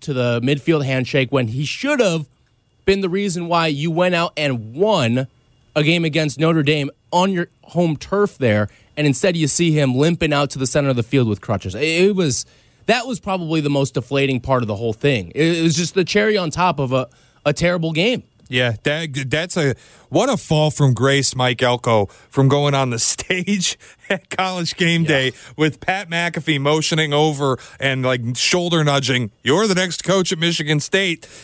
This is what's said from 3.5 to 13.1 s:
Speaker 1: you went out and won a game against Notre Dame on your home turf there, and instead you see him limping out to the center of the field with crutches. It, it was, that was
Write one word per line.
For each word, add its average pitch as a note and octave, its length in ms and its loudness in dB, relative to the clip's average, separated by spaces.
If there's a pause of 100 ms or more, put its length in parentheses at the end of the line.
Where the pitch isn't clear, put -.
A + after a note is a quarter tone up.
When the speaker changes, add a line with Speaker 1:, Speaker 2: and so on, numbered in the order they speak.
Speaker 1:
you D#3 240 -2
went F3+ 240 2
out E3+ 220 0
and B2 380 -4
won C3+ 520 2 (480)
a D3+ 80 2
game E3 220 2
against D3+ 340 -2
Notre D#3+ 240 2
Dame D3 280 0 (200)
on F#3 220 2
your F3 160 -4 (160)
home E3 320 0
turf - 420 -2
there, G#2+ 300 2 (280)
and D3+ 120 -2
instead E3+ 280 2
you D#3 120 0
see E3+ 240 2
him C#3 240 2
limping D#3+ 360 2
out C#3+ 180 0
to - 100 -10
the C3+ 80 0
center C#3+ 220 2
of B2+ 60 2
the A#2+ 60 -2
field B2+ 240 2
with G#2 140 -2
crutches. G2 340 -6
It, A#2 80 -4
it E3+ 320 2
was, E3+ 320 0 (400)
that A#3 220 0
was A#3 100 -6